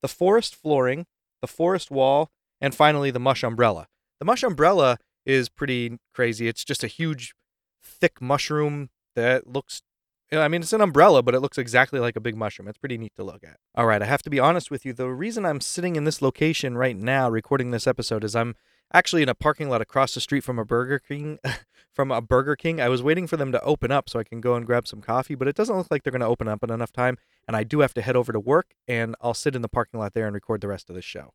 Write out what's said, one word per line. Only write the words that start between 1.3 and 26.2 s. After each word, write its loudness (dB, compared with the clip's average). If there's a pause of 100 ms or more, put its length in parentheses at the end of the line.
the -10
forest -2
wall, 2 (320)
and -2
finally 4
the -2
mush 0
umbrella. 0 (320)
The -8
mush 2
umbrella 4 (280)
is 2
pretty -4 (160)
crazy. -2
It's -6
just -6
a -4
huge, -6 (500)
thick -2
mushroom -2 (260)
that 0
looks, -10 (500)
I 2
mean, 0
it's -6
an 2
umbrella, 8
but 2
it 4
looks -4
exactly 2
like -2
a -8
big -6
mushroom. -8
It's -14
pretty -8
neat -12
to -10
look -14
at. -20 (180)
All 2
right, 4
I -2
have 0
to -12
be 0
honest 4
with -8
you. -8
The -4
reason -6
I'm -2
sitting -4
in 0
this -2
location 0
right 0
now 0
recording -2
this -2
episode -2
is -4
I'm -2 (380)
actually 2
in 0
a 0
parking -2
lot 0
across 0
the -8
street -2
from -6
a -4
Burger -2
King, -10
<laughs> -12
from -2
a 0
Burger 2
King. -4
I 2
was 0
waiting 2
for -4
them -2
to 0
open 0
up 0
so -4
I -4
can -12
go 2
and -4
grab 0
some -16
coffee, -2
but -2
it -2
doesn't 0
look -4
like -2
they're -4
gonna -2